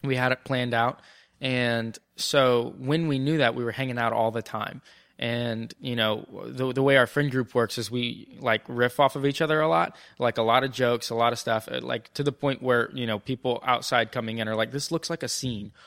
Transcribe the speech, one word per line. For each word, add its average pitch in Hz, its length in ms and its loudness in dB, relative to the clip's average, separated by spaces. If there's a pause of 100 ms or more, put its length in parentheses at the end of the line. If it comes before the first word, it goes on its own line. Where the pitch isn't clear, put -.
We 135 140 0
had 127 160 2
it - 100 -6
planned 123 300 -2
out. 117 260 2 (400)
And 120 580 -2 (200)
so 127 600 2
when 147 300 0
we 139 120 0
knew 147 180 0
that, 123 180 2
we 123 80 -4
were 117 80 -2
hanging 127 260 -4
out 117 160 0
all 113 180 2
the 113 100 -4
time. 107 400 -8 (360)
And, 117 640 -4
you 123 160 -6
know, 110 300 0 (220)
the, 127 260 -4
the 131 100 0
way 139 140 6
our 127 100 8
friend 147 240 0
group 127 240 -2
works 117 220 2
is 110 140 -6
we, 120 500 -8
like, 113 260 0
riff 123 320 0
off 139 160 4
of 139 100 -2
each 139 140 0
other 156 220 2
a 156 80 2
lot, 170 260 2 (240)
like, 120 200 0
a - 20 4
lot 117 240 4
of 131 80 -4
jokes, 120 360 0
a 120 60 -4
lot 117 160 4
of 117 80 -2
stuff, 110 320 -2
uh, 127 100 -6
like, 123 340 -6
to 143 80 -2
the 139 80 0
point 135 300 -4
where, 123 320 2
you 123 120 -6
know, 107 140 -2
people 123 440 -4
outside 120 480 0
coming 113 280 -6
in 110 80 -4
are 110 80 -2
like, 113 160 0
"This 143 200 -6
looks 165 200 -4
like 165 120 -6
a 127 60 -2
scene," 110 420 -6 (160)